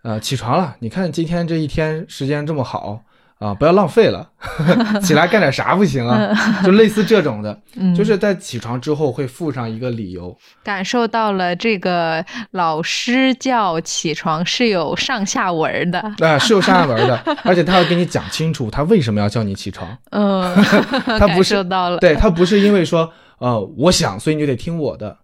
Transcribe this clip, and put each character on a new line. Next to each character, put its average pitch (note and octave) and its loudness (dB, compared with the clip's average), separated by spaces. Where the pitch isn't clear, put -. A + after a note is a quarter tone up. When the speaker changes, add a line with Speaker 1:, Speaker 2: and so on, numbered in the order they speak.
Speaker 1:
呃 A2 -6
，“起 C3 -6
床 A#2+ -2
了！ D#3+ -4
你 A2+ -8
看 F3+ -4
今 E3 -4
天 E3+ -4
这 E3 -2
一 D#3 -2
天 D#3 -4
时 - -8
间 D3 -2
这 E3 -4
么 C#3+ -2
好， G#2 -8
啊， G#2 -4
不 A#2+ -2
要 E3 6
浪 F#3+ 4
费 G3 4
了。 G2+ -4
<laughs> G#3+ 2
起 E3+ 4
来 E3 4
干 G#3+ 4
点 C#3+ 2
啥 C3 0
不 G3+ 4
行 C3 0
啊？” G#3 2
Speaker 2:
嗯。 G#3 0
Speaker 1:
就 F#3 6
类 A3 8
似 G#3+ 0
这 G3+ 4
种 A2+ -4
的。 G#2+ -8
Speaker 2:
嗯。 F#3 0
Speaker 1:
就 G3 2
是 G#3+ 2
在 G3+ 0
起 B2+ -10
床 A#2+ -6
之 D3 -4
后 D3 -2
会 C3+ -6
附 D3 -8
上 A#2+ -6
一 A2+ -8
个 B2+ -6
理 A2 -8
由。 F2+ -14
Speaker 2:
感 F#3+ -4
受 A#3 -2
到 A3 -2
了 F3+ -2
这 G#3 -2
个 E3+ -2
老 E3 -2
师 C4 0
叫 G#3+ 0
起 - -6
床 D#3+ -2
是 A#3 0
有 F3 0
上 A3 -2
下 G3 -2
文 D#3 0
儿 C3+ -2
的。 F3 -2
Speaker 1:
哎， D#3+ 4
是 A3 2
有 G3 4
上 F#3+ 4
下 F3 4
文 A#2 0
儿 - 4
的， A#2+ 2
Speaker 2:
<laughs> - -4
Speaker 1:
而 F#3 4
且 F3 4
他 F3+ 2
要 E3+ 4
跟 E3+ 2
你 F3 2
讲 - -4
清 D#3+ -4
楚 G#2+ -4
他 C#3 -2
为 F#3+ 4
什 A2+ 0
么 G#2 2
要 G2+ 0
叫 A2+ -2
你 G2 -4
起 G2 -10
床。 F#2 -14
Speaker 2:
嗯， F#3+ 0
Speaker 1:
<laughs> A#3+ -2
他 G#3 4
不 F3 4
是， G#3 2
Speaker 2:
感 G3 0
受 - -4
到 F3+ -2
了。 F3 -2
Speaker 1:
对， E3+ 4
他 G#3+ 4
不 E3+ 2
是 G3+ 4
因 G#3 4
为 F#3 4
说， E3 -2
呃 A#2+ -2
，“我 E3+ 4
想， A#2 0
所 D#3 -2
以 D#3 0
你 D3+ -4
就 D3+ 0
得 C3 0
听 E3+ -8
我 A#2 -4
的。” G#2 -12